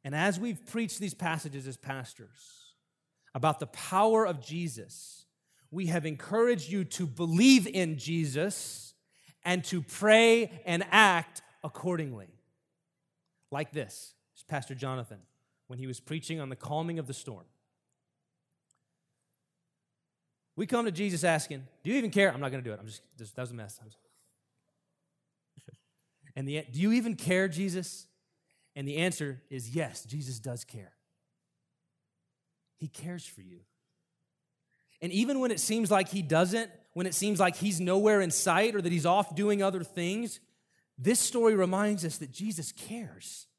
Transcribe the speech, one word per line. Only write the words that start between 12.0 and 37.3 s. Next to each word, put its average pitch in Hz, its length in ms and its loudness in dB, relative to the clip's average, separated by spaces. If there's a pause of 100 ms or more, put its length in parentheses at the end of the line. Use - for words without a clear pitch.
Like 147 220 -6
this, - 420 -10 (320)
Pastor 139 280 -6
Jonathan, 120 480 -8 (460)
when 123 100 -12
he 131 80 -10
was 127 140 -10
preaching 160 380 -8
on 139 100 -8
the 127 80 -10
calming 165 420 -6
of 143 80 -8
the 135 80 -12
storm. 104 320 -14 (3000)
We 175 100 -4
come 233 180 0
to 208 80 0
Jesus 180 320 -2
asking, 147 420 0 (160)
"Do 180 80 -4
you 254 60 2
even 226 140 0
care?" 196 220 4
I'm 139 80 -8
not 139 100 -2
gonna 131 120 -6
do 117 100 -8
it. 104 60 -10
I'm 104 80 -16
just, 107 160 -16 (140)
this, 110 160 -16
that 127 100 -10
was 117 80 -8
a 120 40 -14
mess. 107 280 -14
I'm 110 80 -20
sorry. - 140 -20 (1500)
<laughs> - 800 -20
And 135 100 -8
the, 151 240 -6
"Do 127 80 -6
you 202 140 4
even 233 240 0
care, 185 320 2
Jesus?" 180 580 -6 (680)
And 139 120 -6
the 143 80 -6
answer 151 540 -2
is 120 200 -10
yes, 143 340 -4
Jesus 127 360 -8
does 120 240 -10
care. 101 320 -18 (1800)
He 156 120 -10
cares 175 360 -12
for - 160 -18
you. 90 200 -20 (1400)
And 175 120 -8
even 254 260 2
when 233 140 2
it 165 80 -2
seems 220 320 2
like 190 160 4
he 190 140 -4
doesn't, 180 500 2 (200)
when 180 140 -4
it 170 80 -4
seems 202 240 0